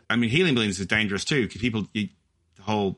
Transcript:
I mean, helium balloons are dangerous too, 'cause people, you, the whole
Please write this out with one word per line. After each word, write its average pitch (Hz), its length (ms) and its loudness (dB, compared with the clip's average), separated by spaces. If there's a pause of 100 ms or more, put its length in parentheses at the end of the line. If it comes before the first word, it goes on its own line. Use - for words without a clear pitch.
I 113 60 0
mean, 117 140 2
helium 156 260 2
balloons 104 240 0
are 98 60 -4
dangerous 101 400 -2
too, 131 240 0
'cause - 80 -14
people, 113 360 -2
you, 104 140 -2 (480)
the 98 80 -20
whole 101 340 0